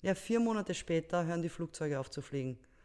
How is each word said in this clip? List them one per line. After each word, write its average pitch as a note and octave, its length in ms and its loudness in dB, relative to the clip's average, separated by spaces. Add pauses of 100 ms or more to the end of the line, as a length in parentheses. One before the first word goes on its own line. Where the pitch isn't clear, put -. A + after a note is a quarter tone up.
Ja, F#3+ 100 4
vier A3+ 260 0
Monate A3 360 2
später E3 500 2
hören E3+ 160 0
die E3 80 0
Flugzeuge D#3 500 -4
auf C3 120 -6
zu C#3+ 100 -8
fliegen. C3 380 -4 (260)